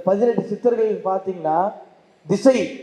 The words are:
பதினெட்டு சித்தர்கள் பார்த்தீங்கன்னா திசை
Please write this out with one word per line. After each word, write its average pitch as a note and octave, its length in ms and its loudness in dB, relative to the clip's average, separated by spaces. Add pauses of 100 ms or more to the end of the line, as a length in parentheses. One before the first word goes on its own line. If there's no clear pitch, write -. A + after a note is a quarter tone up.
பதினெட்டு G#3 420 2
சித்தர்கள் A3 420 0 (140)
பார்த்தீங்கன்னா F#3 500 -2 (680)
திசை A3+ 320 4 (240)